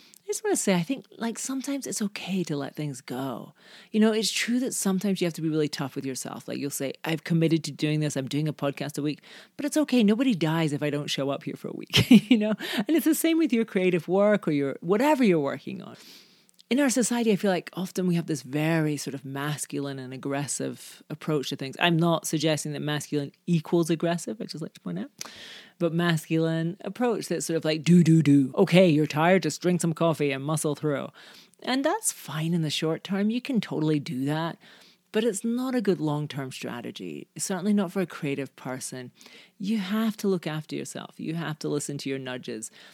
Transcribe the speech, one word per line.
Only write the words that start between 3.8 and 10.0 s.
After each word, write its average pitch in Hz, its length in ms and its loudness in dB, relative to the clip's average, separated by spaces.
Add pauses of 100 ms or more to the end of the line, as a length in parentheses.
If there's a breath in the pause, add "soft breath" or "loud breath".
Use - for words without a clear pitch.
You 220 80 2
know, 220 140 6
it's 220 180 0
true 240 280 0
that 254 140 -2
sometimes 190 460 0
you 180 60 0
have 165 80 0
to 160 80 -10
be 160 80 -2
really 151 180 2
tough 139 280 -6
with 139 100 -6
yourself. - 420 -8
Like, 123 100 -6
you'll 139 120 -6
say, 139 240 -6 (100)
"I've 165 200 -4
committed 165 420 2
to 147 60 -8
doing 151 280 0
this. 151 160 0
I'm 135 120 -4
doing 151 200 -2
a 147 60 -2
podcast 143 440 -4
a 147 40 -4
week." 143 200 -4 (360 loud breath)
But 269 80 -6
it's 294 120 -2
okay. 254 260 4